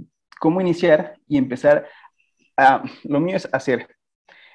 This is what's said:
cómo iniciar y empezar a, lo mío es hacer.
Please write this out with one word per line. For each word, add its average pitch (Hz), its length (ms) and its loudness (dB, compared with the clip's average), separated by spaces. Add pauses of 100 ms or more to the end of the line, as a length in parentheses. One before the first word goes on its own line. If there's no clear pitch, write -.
(400)
cómo 170 220 0
iniciar 170 540 0 (120)
y 147 100 0
empezar 131 500 0 (680)
a, 135 280 4 (200)
lo 143 160 -2
mío 175 160 -2
es 180 160 -8
hacer. - 360 -2 (680)